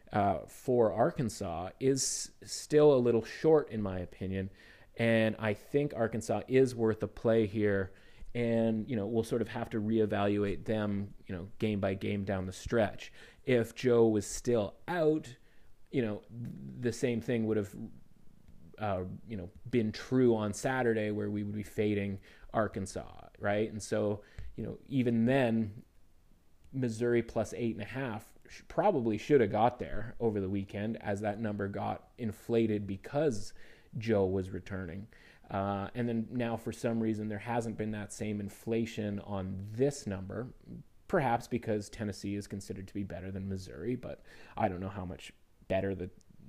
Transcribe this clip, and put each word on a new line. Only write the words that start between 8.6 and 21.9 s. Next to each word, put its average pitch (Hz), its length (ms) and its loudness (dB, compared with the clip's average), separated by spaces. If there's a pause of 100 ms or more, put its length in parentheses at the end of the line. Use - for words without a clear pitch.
you 123 60 -2
know, 101 120 -2
we'll 113 160 2
sort 117 180 0
of 101 80 -4
have 117 220 -6
to 113 100 -2
reevaluate 104 840 2
them, 104 500 0 (140)
you 98 80 -6
know, 90 120 -8 (120)
game 107 220 0
by 98 140 0
game 101 280 -2
down 95 220 -2
the 95 80 -6
stretch. - 580 0 (320)
If 120 320 2
Joe 117 320 6
was 107 180 4
still 113 500 0 (120)
out, 156 480 0 (560)
you 135 100 0
know, 107 200 -2 (580)
the 120 140 0
same 120 280 0
thing 117 240 0
would 107 120 2
have, 101 180 -4 (1000)
uh, 98 240 -2 (260)
you 113 80 -8
know, 90 140 -8 (200)
been 110 220 2
true 127 440 4
on 107 180 0
Saturday 117 580 0
where 104 180 -2
we 104 140 -2
would 104 120 -6
be 107 80 -4
fading 101 540 0 (360)